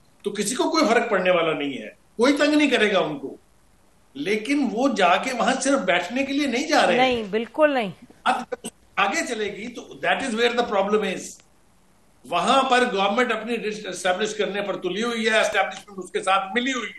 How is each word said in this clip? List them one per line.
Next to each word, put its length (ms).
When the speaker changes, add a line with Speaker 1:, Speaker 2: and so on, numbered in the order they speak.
Speaker 1:
तो 60
किसी 240
को 100
कोई 180
फर्क 280
पड़ने 200
वाला 220
नहीं 220
है, 220
कोई 160
तंग 220
नहीं 160
करेगा 300
उनको। 360
लेकिन 520
वो 200
जाके 440
वहां 220
सिर्फ 240
बैठने 440
के 100
लिए 140
नहीं 200
जा 140
रहे 180
हैं। 100
Speaker 2:
नहीं, 220
बिल्कुल 440
नहीं। 180
Speaker 1:
अब 260
जब 180
आगे 240
चलेगी 460
तो 360
that 200
is 160
where 200
the 120
problem 320
is। 160
वहां 360
पर 220
गवर्नमेंट 480
अपनी 240
रिस्ट 300
एस्टैब्लिश 480
करने 280
पर 140
तुली 260
हुई 260
है, 120
एस्टैब्लिशमेंट 580
उसके 220
साथ 340
मिली 180
हुई 260